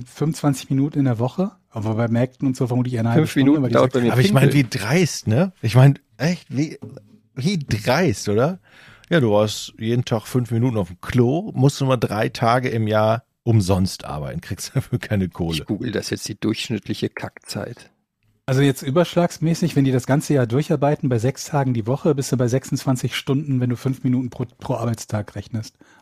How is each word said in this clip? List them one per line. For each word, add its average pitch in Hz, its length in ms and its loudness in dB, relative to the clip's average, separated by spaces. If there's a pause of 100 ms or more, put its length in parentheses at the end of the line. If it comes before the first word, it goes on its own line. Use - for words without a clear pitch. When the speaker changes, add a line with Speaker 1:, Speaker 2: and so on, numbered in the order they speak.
Speaker 1:
fünfundzwanzig 147 680 -2
Minuten 139 260 0
in 139 80 2
der 120 140 0
Woche, 180 320 -2 (180)
aber 110 240 -4
bei 117 140 0
Märkten 123 400 0
und 131 100 -2
so 135 80 0
vermutlich 123 320 -2
eine 113 120 0
halbe 151 180 4
Speaker 2:
Fünf - 40 -8
Speaker 1:
Stunde, 135 200 2
Speaker 2:
Minuten 151 120 4
Speaker 1:
weil 120 60 0
die 117 60 0
Speaker 2:
dauert 131 180 4
bei 123 80 2
mir 117 100 2
Speaker 3:
Aber 120 100 4
ich 110 120 4
meine, 135 200 4
wie 143 100 6
Speaker 2:
Pinkeln. 101 200 -6
Speaker 3:
dreist, 147 440 0
ne? 151 340 2
Ich 113 140 0
meine, 135 180 8 (240)
echt, 170 320 -4
wie, 139 300 -4 (560)
wie 165 240 -2
dreist, 127 680 0
oder? 123 320 0 (500)
Ja, 170 100 2
du 117 120 2
warst 104 460 0
jeden 117 260 -2
Tag 113 220 -2
fünf 123 240 -2
Minuten 117 280 0
auf 95 100 -2
dem - 120 -18
Klo, 143 540 0
musst 127 260 2
du 139 60 -2
mal 131 120 2
drei 110 300 -2
Tage 123 420 2
im 110 180 0
Jahr 110 360 2 (200)
umsonst 95 600 2
arbeiten, 76 380 -8
kriegst - 340 -10
dafür 123 240 -4
keine 95 300 -2
Kohle. 82 300 -4
Speaker 2:
Ich 71 60 -10
google 82 280 -4
das - 160 -4
jetzt, - 180 -6
die 110 100 -10
durchschnittliche 110 720 -4
Kackzeit. - 840 -12 (540)
Speaker 1:
Also 135 160 2
jetzt 139 200 2
überschlagsmäßig, 165 960 0
wenn 139 80 4
die 131 80 2
das 127 120 0
ganze 147 280 0
Jahr 127 140 2
durcharbeiten, 143 600 0
bei 123 100 2
sechs 123 280 -2
Tagen 131 280 0
die 110 140 -4
Woche, 143 260 2
bist 135 180 -4
du 131 60 2
bei 123 120 2
sechsundzwanzig 127 640 -2
Stunden, 139 460 -2
wenn 123 80 0
du 120 80 -2
fünf 135 260 -4
Minuten 127 260 0
pro, 127 160 -8
pro - 300 -8
Arbeitstag 113 600 -6
rechnest. - 420 -10 (240)